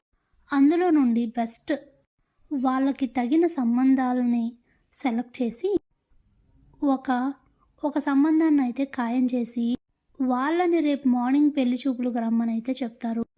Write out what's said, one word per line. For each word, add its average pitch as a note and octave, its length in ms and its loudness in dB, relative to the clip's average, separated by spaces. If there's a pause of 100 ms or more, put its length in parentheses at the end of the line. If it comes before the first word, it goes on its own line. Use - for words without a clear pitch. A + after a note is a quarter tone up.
(520)
అందులో D#4+ 380 4
నుండి B3 360 2
బెస్ట్ A#3 480 -6 (800)
వాళ్ళకి C4+ 560 -2
తగిన C4 400 0
సంబంధాలని B3 960 0 (480)
సెలెక్ట్ A#3+ 440 -4
చేసి B3 340 -4 (1120)
ఒక, C4+ 300 0 (720)
ఒక D4+ 160 -4
సంబంధాన్ని D4 640 2
అయితే B3 220 -2
ఖాయం B3+ 400 -2
చేసి A#3 420 -2 (520)
వాళ్ళని D#4+ 640 0
రేపు C#4+ 260 0
మార్నింగ్ C4 440 2
పెళ్లి B3+ 280 0
చూపులకు B3 400 -4
రమ్మని A3+ 320 0
అయితే A3+ 220 -4
చెప్తారు. A#3 500 -6 (140)